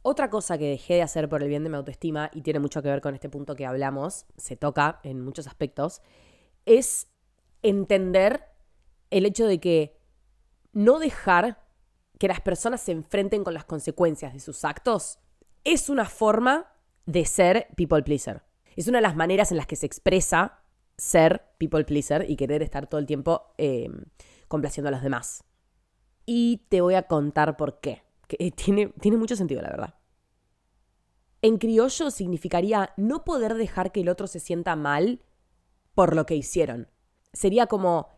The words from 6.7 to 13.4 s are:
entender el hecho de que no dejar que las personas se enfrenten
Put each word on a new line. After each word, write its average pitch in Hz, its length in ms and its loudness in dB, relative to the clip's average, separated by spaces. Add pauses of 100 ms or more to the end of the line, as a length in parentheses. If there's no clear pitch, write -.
entender 196 800 2 (680)
el 196 160 4
hecho 220 220 2
de 180 140 2
que 160 400 0 (720)
no 233 260 6
dejar 208 680 0 (500)
que 196 100 0
las 185 140 -2
personas 233 400 -2
se 185 100 -6
enfrenten 196 520 -2